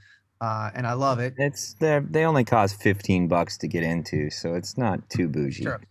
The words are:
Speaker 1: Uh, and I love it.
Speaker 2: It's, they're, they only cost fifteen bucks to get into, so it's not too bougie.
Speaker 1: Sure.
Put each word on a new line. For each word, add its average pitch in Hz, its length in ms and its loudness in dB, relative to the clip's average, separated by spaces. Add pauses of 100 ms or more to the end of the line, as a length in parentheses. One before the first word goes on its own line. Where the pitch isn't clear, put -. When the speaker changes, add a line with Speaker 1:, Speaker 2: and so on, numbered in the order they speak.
(400)
Speaker 1:
Uh, 110 340 -4
and 123 120 -4
I 117 60 0
love 131 260 2
it. 127 180 -4
Speaker 2:
It's, - 380 -2
they're, 151 260 2
they 156 240 0
only 147 200 4
cost 101 360 4
fifteen 95 460 2
bucks 85 320 0
to 78 100 -6
get 85 140 -2
into, 78 480 -2
so 85 240 -6
it's - 240 -6
not 98 320 -2
too 87 180 0
bougie. 67 360 -4
Speaker 1:
Sure. - 160 -4 (100)